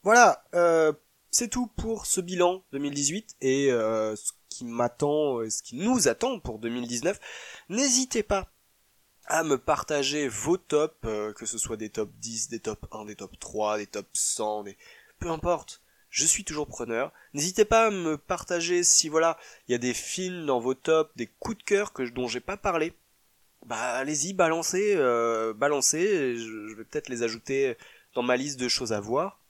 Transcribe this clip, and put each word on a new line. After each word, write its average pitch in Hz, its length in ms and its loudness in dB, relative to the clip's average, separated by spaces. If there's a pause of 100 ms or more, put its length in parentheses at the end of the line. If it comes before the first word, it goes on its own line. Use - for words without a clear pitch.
Voilà, 214 400 8 (100)
euh, 165 380 6 (400)
c'est 240 160 0
tout 247 180 -2
pour 220 400 -6
ce - 140 0
bilan 180 500 2
deux 139 80 -6
mille 143 160 -4
dix-huit 147 460 -4
et, 135 320 4
euh, 110 420 0
ce - 180 -8 (180)
qui - 140 -12
m'attend, 120 800 0
et 110 80 -6
ce - 140 -6
qui 120 120 -14
nous 220 300 2
attend 220 320 0
pour 110 220 -10
deux 117 100 -4
mille 123 160 -6
dix-neuf. 123 320 -4 (500)
N'hésitez 247 540 0
pas 196 280 -2 (760)
à 165 160 0
me 151 140 2
partager 143 720 0
vos 147 300 0
tops, 151 360 0 (120)
euh, 107 260 -4
que 110 140 -12
ce 117 100 -6
soit 110 220 -6
des 107 100 -8
top 107 300 -4
dix, - 300 -8
des 113 120 -8
top - 320 -8
un, 107 140 -12
des 104 100 -14
top - 220 -16
trois, 107 400 -2
des 101 80 -6
top 101 260 -10
cent, 107 520 -4
des... 98 120 -16 (420)
peu 170 120 -6
importe, 165 500 -4 (300)
je - 160 0
suis - 180 2
toujours 151 240 -4
preneur. 120 420 -4 (220)
N'hésitez 185 320 2
pas 226 220 6
à 214 40 4
me 165 280 -2
partager 175 680 -2
si, - 240 4
voilà, 160 300 4 (280)
il 120 60 -2
y - 20 4
a 120 40 0
des 120 160 0
films 180 500 -6
dans 131 160 2
vos 127 140 0
tops, 160 420 2
des 120 100 -6
coups - 300 -10
de - 60 -20
cœur 202 320 0
que, 135 80 -6
dont 123 260 -4
j'ai 117 120 -6
pas 202 180 -8
parlé. 170 340 -2 (720)
Bah, 120 320 -4
allez-y, 151 380 -4
balancez, 180 600 2
euh, 117 600 2
balancez, 147 480 2
et 151 340 0
je, 110 320 -8
je 110 60 -14
vais 107 100 -16
peut-être - 240 -8
les 120 140 -4
ajouter 120 560 -2 (340)
dans 123 100 -2
ma 123 140 2
liste 135 240 -4
de 123 80 0
choses 113 240 -2
à 104 80 0
voir. 131 500 -2